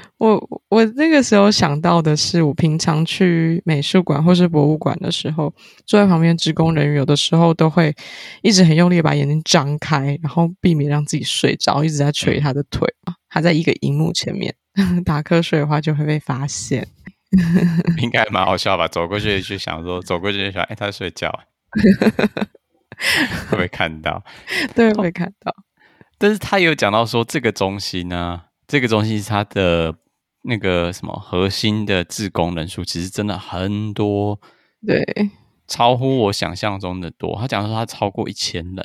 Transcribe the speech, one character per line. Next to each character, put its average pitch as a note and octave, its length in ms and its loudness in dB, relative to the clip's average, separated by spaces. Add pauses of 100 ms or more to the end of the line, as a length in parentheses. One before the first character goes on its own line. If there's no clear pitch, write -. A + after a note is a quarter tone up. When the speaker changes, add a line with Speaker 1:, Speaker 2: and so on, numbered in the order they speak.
(180)
Speaker 1:
我， - 500 0
我 A3+ 160 4 (120)
那 D#4 120 2
个 D4+ 140 6
时 A#3 120 0
候 G3+ 160 6
想 D3+ 300 0
到 E3+ 220 4
的 D#3 120 2
是， E3 280 0
我 D3 100 2
平 D#3 260 2
常 D#3+ 280 0
去 E3+ 580 0
美 D#3 160 0
术 F3+ 220 2
馆 D3+ 200 0
或 F3+ 120 6
是 F3+ 120 4
博 D3+ 200 4
物 D#3 100 4
馆 D3 220 -2
的 - 120 -6
时 - 200 -4
候， D#3 240 -2 (320)
坐 G#3 120 4
在 G3+ 80 6
旁 E3+ 140 4
边 E3 160 4
职 E3 160 -2
工 E3 220 2
人 D3 120 2
员 D3 100 2
有 C3+ 100 0
的 C#3+ 100 2
时 - 180 -2
候 E3 200 6
都 D#3+ 160 2
会 D3+ 260 2 (460)
一 A#3 100 2
直 F#3+ 100 6
很 D#3+ 140 6
用 F3 140 6
力 F3+ 60 4
地 E3+ 60 4
把 D3 120 2
眼 C#3+ 120 0
睛 D3 200 0
张 D3 320 2
开， C#3+ 440 -2
然 D3+ 80 -4
后 E3+ 160 2 (140)
避 F3 140 4
免 D3 160 0
让 D3 160 0
自 D#3 100 -4
己 C#3 80 -4
睡 - 320 0
着， - 260 0
一 D#3 60 2
直 D3+ 80 -4
在 C#3+ 160 2
捶 - 260 0
他 C#3+ 140 0
的 C#3+ 120 -2
腿 - 220 -4 (200)
嘛。 F3 80 -8
Speaker 2:
嗯。 - 20 -20 (140)
Speaker 1:
他 E3 100 0
在 E3+ 140 2
一 D#3+ 80 2
个 D#3 180 2
荧 C#3 160 -2
幕 D#3+ 160 0
前 - 220 -6
面， - 200 -6 (200)
<laughs> F3+ 320 0
打 D3+ 160 0
瞌 E3+ 180 2
睡 E3 180 0
的 C#3+ 80 0
话 D3+ 140 0
就 D#3 140 -2
会 D3 100 -2
被 D3+ 160 0
发 C3+ 260 -6
现。 - 400 -6 (1120)
Speaker 2:
应 A#2+ 120 0
该 A#2+ 160 4
蛮 G#2 180 2
好 F#2+ 120 2
笑 F#2+ 200 0
吧？ E2 120 0
走 E2+ 180 -2
过 G2 120 -2
去 G2+ 220 0
就 F#2+ 180 -8
想 E2 240 -8
说， F2+ 200 -6
走 F2+ 160 -4
过 F#2+ 120 -4
去 G2 80 -4
就 G2 120 -4
想， F#2+ 140 -4
哎， A2+ 100 -8
他 G#2+ 120 -6
在 G2+ 60 -6
睡 F#2+ 180 -8
觉。 - 200 -6 (420)
Speaker 1:
<laughs> - 1800 -2
Speaker 2:
会 - 20 -4
不 G#2+ 60 0
会 F2+ 120 0
看 D#2+ 320 -4
到？ D#2+ 240 -6 (500)
Speaker 1:
对， A3+ 200 4
会 F3+ 160 -2
看 F3 300 -6
到。 - 140 -8 (640)
Speaker 2:
但 G3+ 140 2
是 G#3+ 80 0
他 - 200 0
有 E3 160 4
讲 G#2+ 180 0
到 A2+ 120 4
说， A#2 200 0
这 D3+ 160 -4
个 A#2+ 100 0
中 G2 280 -2
心 F2+ 300 -8
呢， F2 340 -6 (260)
这 C#3+ 120 0
个 B2 60 0
中 A2 180 2
心 G#2+ 160 -2
是 G2+ 80 -10
他 G#2 160 -2
的 E2+ 500 0 (480)
那 A#2+ 140 -6
个 F2+ 360 -2
什 - 120 -14
么 E2 80 -10
核 F#2 380 -2
心 G#2+ 340 -2
的 F#2+ 200 -2
志 G2 260 -8
工 F2 240 -2
人 E2 140 -6
数， F#2+ 160 -10
其 F2 180 -6
实 F#2+ 60 -6
真 G#2 180 -6
的 F#2+ 120 -6
很 G#2 540 -6
多， G#2 480 -2 (460)
Speaker 1:
对。 - 440 0 (360)
Speaker 2:
超 B2 300 2
乎 C3 220 0
我 G2+ 140 2
想 F2 220 -4
象 G2 240 -4
中 F#2 220 -8
的 E2+ 120 -8
多。 F2 280 -8
他 B2 80 -6
讲 G#2 180 -2
说 A2 80 -6
他 A2+ 120 -4
超 G#2 240 -6
过 - 180 -6
一 - 60 -8
千 - 280 -8
人 F2+ 220 -10